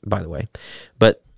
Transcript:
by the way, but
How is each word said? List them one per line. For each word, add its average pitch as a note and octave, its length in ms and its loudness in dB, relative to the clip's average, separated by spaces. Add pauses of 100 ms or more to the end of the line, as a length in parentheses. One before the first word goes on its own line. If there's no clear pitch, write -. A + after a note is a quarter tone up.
by F#2+ 160 -4
the E2 80 -12
way, D#2+ 180 -8 (520)
but A2 220 4 (160)